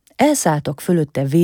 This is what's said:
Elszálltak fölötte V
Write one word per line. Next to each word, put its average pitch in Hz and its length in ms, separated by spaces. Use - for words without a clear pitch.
Elszálltak 156 640
fölötte 151 440
V 135 80